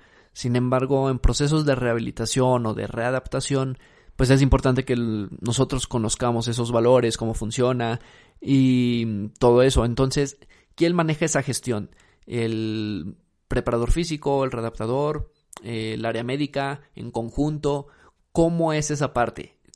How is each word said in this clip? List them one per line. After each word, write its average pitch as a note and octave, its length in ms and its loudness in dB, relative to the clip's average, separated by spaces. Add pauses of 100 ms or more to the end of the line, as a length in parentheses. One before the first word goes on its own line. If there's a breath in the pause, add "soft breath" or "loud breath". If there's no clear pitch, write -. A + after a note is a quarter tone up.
(340)
Sin B2 220 -4
embargo, C3 560 2
en B2+ 80 -2
procesos D3 460 2
de C#3+ 100 2
rehabilitación A#2+ 880 0
o G#2+ 80 -2
de G#2 140 -6
readaptación, C3 920 -4 (380)
pues B2+ 160 4
es C3+ 100 8
importante C3 420 4
que C3 100 -2
el, A2 360 -2 (120)
nosotros B2+ 440 -2
conozcamos A#2 600 -2
esos A#2+ 240 -2
valores, A#2 460 4
cómo A2 180 -4
funciona A#2+ 640 -2 (400)
y A#2+ 920 2 (100)
todo B2 240 6
eso. C3 220 4
Entonces, C3+ 520 -2 (380)
¿quién E3+ 200 2
maneja D#3+ 300 0
esa D3 180 0
gestión? A2+ 460 -4 (360)
¿El A2 920 -4 (320)
preparador A#2+ 440 0
físico, D3+ 520 0
el C3+ 80 -4
readaptador, B2+ 800 -4 (320)
eh, A2 320 -6
el A2+ 100 -8
área A2+ 180 -4
médica, C#3 580 -4 (140)
en A#2+ 160 -12
conjunto? C#3+ 760 -4 (440)
¿Cómo E3 420 2
es D3+ 180 -2
esa C#3+ 220 -2
parte? - 440 -4 (180)